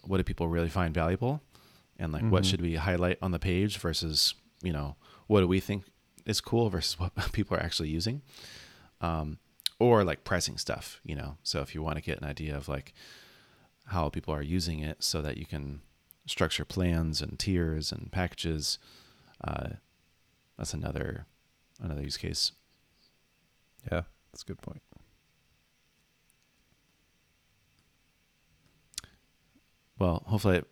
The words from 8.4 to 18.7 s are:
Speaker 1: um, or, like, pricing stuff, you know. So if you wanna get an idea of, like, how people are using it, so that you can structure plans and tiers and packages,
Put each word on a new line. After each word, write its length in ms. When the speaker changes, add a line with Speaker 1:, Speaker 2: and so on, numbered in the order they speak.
Speaker 1:
um, 380
or, 240
like, 220
pricing 320
stuff, 480
you 100
know. 280
So 180
if 120
you 80
wanna 200
get 200
an 60
idea 300
of, 100
like, 260
how 240
people 240
are 100
using 380
it, 200
so 200
that 160
you 80
can 360
structure 380
plans 560
and 180
tiers 540
and 180
packages, 640